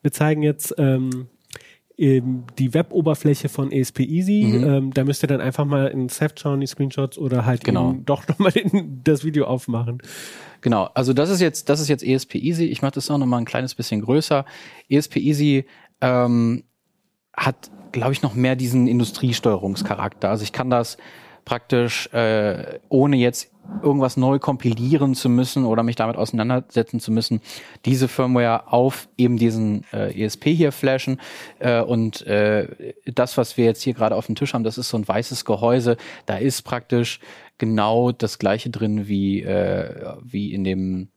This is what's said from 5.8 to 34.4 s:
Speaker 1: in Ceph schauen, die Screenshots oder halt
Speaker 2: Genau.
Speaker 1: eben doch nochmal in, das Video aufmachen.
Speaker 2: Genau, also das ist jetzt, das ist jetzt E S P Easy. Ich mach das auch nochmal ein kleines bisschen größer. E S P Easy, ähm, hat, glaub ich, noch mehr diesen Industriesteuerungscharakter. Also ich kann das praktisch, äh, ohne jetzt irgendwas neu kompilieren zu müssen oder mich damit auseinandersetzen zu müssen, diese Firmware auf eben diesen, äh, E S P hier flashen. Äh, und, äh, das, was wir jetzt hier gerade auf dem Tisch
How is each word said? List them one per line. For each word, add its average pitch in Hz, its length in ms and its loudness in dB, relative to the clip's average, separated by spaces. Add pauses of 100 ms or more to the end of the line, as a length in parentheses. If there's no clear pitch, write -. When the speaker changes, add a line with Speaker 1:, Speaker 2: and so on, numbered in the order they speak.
Speaker 1:
in 127 200 -4
Ceph - 300 -4
schauen, 139 200 -2
die 139 60 -2
Screenshots 135 540 -4
oder 123 260 0
halt 123 180 0
Speaker 2:
Genau. 87 280 2
Speaker 1:
eben - 140 -6
doch 143 220 0
nochmal 185 280 2
in, 170 480 0
das 151 200 2
Video 147 220 0
aufmachen. 120 540 -4 (640)
Speaker 2:
Genau, 107 340 2
also 131 180 2
das 147 160 2
ist 185 100 0
jetzt, 170 300 0
das 151 120 2
ist 147 80 -4
jetzt 143 140 0
E 131 120 2
S 135 100 -2
P - 140 -6
Easy. 165 260 0
Ich - 160 -4
mach 139 80 0
das - 220 -6
auch 143 80 0
nochmal 123 220 2
ein 113 40 -4
kleines 123 300 -4
bisschen 107 260 -4
größer. 135 420 2 (460)
E 135 80 4
S 147 100 0
P - 120 -2
Easy, 143 460 2 (360)
ähm, 123 640 2 (680)
hat, - 380 -4 (220)
glaub 123 200 -2
ich, 139 120 -2
noch 120 100 -2
mehr 127 220 2
diesen 123 320 2
Industriesteuerungscharakter. 107 1400 0
Also 107 100 -2
ich 101 100 -8
kann 127 200 -2
das 120 260 0 (480)
praktisch, 120 680 -2
äh, 110 720 0
ohne 139 300 4
jetzt 123 340 0 (300)
irgendwas 139 340 2
neu 135 240 2
kompilieren 131 760 2
zu 127 140 -2
müssen 127 380 2
oder 113 180 2
mich 117 140 -2
damit 113 180 0
auseinandersetzen 117 840 -2
zu 113 100 -6
müssen, 113 300 0 (420)
diese 127 240 2
Firmware 123 640 0
auf 127 460 2
eben 123 180 4
diesen, 110 560 0
äh, 104 260 -4
E 107 60 -2
S 104 140 -4
P 151 160 2
hier 160 180 4
flashen. 131 480 -2 (400)
Äh, 120 220 2
und, 113 460 -2
äh, 104 640 0 (200)
das, - 240 0
was 120 200 -2
wir 117 80 4
jetzt 113 160 2
hier 127 120 -2
gerade 110 220 0
auf 110 120 -4
dem 110 80 -2
Tisch - 180 -4